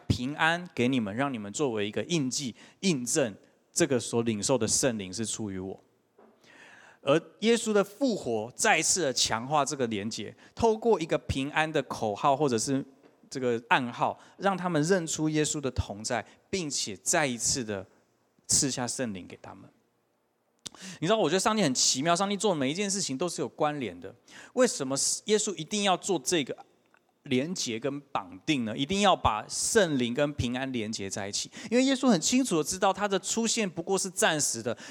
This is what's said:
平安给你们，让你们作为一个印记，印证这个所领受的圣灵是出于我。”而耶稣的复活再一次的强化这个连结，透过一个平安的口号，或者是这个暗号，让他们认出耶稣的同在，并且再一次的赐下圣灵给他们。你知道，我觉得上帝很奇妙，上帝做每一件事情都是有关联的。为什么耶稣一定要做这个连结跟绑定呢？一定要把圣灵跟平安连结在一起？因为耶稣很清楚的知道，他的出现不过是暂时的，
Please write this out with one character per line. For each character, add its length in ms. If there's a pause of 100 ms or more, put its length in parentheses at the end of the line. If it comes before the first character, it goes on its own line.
平 260
安 400
给 140
你 100
们， 160
让 180
你 60
们 140
作 180
为 160
一 60
个 120
印 240
记， 260 (260)
印 260
证 260 (400)
这 140
个 140
所 220
领 200
受 160
的 80
圣 320
灵 140
是 120
出 240
于 120
我。” 200 (1200)
而 180 (200)
耶 160
稣 160
的 120
复 320
活 400
再 220
一 40
次 200
的 100
强 340
化 180
这 120
个 100
连 240
结， 240 (220)
透 200
过 240
一 60
个 120
平 340
安 180
的 140
口 280
号， 240
或 120
者 100
是 260 (460)
这 80
个 300
暗 240
号， 260 (200)
让 180
他 120
们 140
认 240
出 220
耶 160
稣 160
的 100
同 320
在， 220 (260)
并 180
且 280
再 280
一 140
次 260
的 220 (600)
赐 220
下 180
圣 260
灵 140
给 120
他 140
们。 160 (1300)
你 60
知 60
道， 60
我 100
觉 80
得 40
上 140
帝 80
很 120
奇 280
妙， 140
上 120
帝 60
做 200
每 160
一 40
件 160
事 100
情 160
都 120
是 140
有 60
关 300
联 220
的。 120 (420)
为 120
什 200
么 100 (300)
耶 100
稣 180
一 80
定 200
要 140
做 220
这 240
个 140 (680)
连 300
结 240
跟 220
绑 360 (100)
定 180
呢？ 120
一 80
定 180
要 120
把 320
圣 520
灵 160
跟 180
平 240
安 160
连 180
结 200
在 180
一 40
起？ 180 (200)
因 60
为 80
耶 100
稣 140
很 100
清 240
楚 140
的 80
知 140
道， 120
他 160
的 120
出 280
现 220
不 140
过 160
是 120
暂 300
时 220
的， 140 (140)